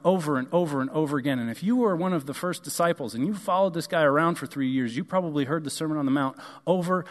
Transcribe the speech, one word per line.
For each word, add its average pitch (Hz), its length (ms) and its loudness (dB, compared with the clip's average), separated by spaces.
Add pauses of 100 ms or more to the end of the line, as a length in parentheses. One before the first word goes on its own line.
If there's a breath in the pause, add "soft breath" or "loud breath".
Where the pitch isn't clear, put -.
over 160 320 2
and 127 160 -4
over 160 260 2
and 131 120 -2
over 147 260 0
again. 131 220 0
And 117 100 -2
if 113 140 -8
you 226 120 2
were 214 220 2
one 185 160 0
of 139 140 -2
the 147 80 -6
first 175 280 -6
disciples 156 500 -2
and 123 120 -2
you 208 80 -2
followed 190 400 0
this 165 140 -4
guy 165 160 2
around 156 320 4
for 135 120 -6
three 135 220 -2
years, 127 260 0
you 185 80 -2
probably 160 420 0
heard 156 200 -2
the 139 40 -6
Sermon 156 280 -4
on 143 80 0
the 131 60 2
Mount 135 260 0 (280 loud breath)
over 180 460 2